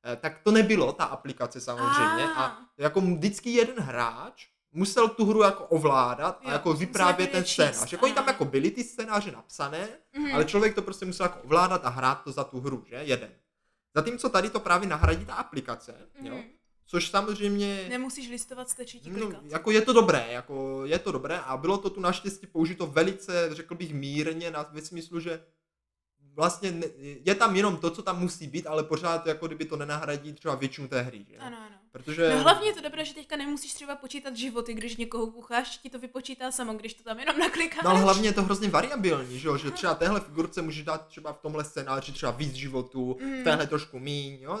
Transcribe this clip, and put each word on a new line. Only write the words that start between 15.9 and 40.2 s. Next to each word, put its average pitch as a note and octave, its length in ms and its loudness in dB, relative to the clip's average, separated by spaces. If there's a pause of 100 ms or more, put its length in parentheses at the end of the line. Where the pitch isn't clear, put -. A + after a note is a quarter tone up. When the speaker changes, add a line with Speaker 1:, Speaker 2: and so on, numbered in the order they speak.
Speaker 1:
jo? C3 120 -10
Speaker 2:
Mhm. A#2+ 100 -12 (480)
Speaker 1:
Což F3 180 0
samozřejmě G3+ 760 -2
Speaker 2:
Nemusíš B3+ 420 -8
listovat, B3 400 -10
stačí - 300 -8
ti D#3 100 -16
Speaker 1:
No, F#3+ 60 -6 (100)
Speaker 2:
klikat. F#3+ 180 -10
Speaker 1:
jako D#3+ 260 -4
je G#3+ 120 8
to B3 100 4
dobré, F3 380 8
jako C3+ 560 -6
je D#3+ 120 0
to F3+ 140 -4
dobré D#3 260 -4
a D#3+ 180 -6
bylo F3+ 220 0
to G3 120 -4
tu G3 100 -12
naštěstí F#3 460 -4
použito E3 400 -2
velice, E3+ 680 2
řekl D#3+ 220 -10
bych, E3 200 -8
mírně D3+ 560 -4
na, D3+ 220 -6
ve D3+ 100 -12
smyslu, E3+ 380 -10
že E3 240 -8 (880)
vlastně F3 380 0
ne, E3 140 -4 (380)
je F#3+ 100 6
tam G3+ 220 4
jenom G3 200 4
to, E3+ 140 0
co E3 120 -12
tam F3+ 180 -2
musí E3+ 260 -4
být, D3+ 200 -6
ale D#3 180 0
pořád E3 420 -2
jako D#3 200 -2
kdyby D#3 180 -6
to D#3 120 -6
nenahradí D3 560 -6
třeba D3 220 -4
většinu C3+ 340 -6
té B2+ 140 -2
hry, G#2+ 260 -8
že? - 80 -20
Speaker 2:
Ano, A#3+ 200 -14 (100)
ano. - 100 -20 (160)
Speaker 1:
Protože D#3 420 2
Speaker 2:
No - 80 4
hlavně G4+ 260 6
je G#4 60 0
to - 60 -10
dobré, D4+ 240 -6
že D4+ 100 -10
teďka D4+ 220 -10
nemusíš C#4+ 380 -6
třeba C#4+ 220 -10
počítat C4+ 400 -12
životy, A#3 380 -6
když A3+ 220 -8
někoho A3+ 300 -4
kucháš, A#3+ 520 -6
ti C4 120 -16
to C4 80 -14
vypočítá B3+ 540 -10
samo, A#3+ 220 -4
když A3 200 -10
to - 80 -20
tam A3+ 160 -2
jenom D4 200 0
naklikáš. E4 460 0
Speaker 1:
No F#3 60 8
ale F#3 100 10
hlavně G3+ 280 8
je G3+ 40 4
to G3+ 100 2
hrozně G3 260 2
variabilní, D#3+ 720 2
že D3+ 100 -2
jo? C#3+ 80 2
Že C#3 140 -2
třeba F#3+ 240 0
téhle F#3 260 2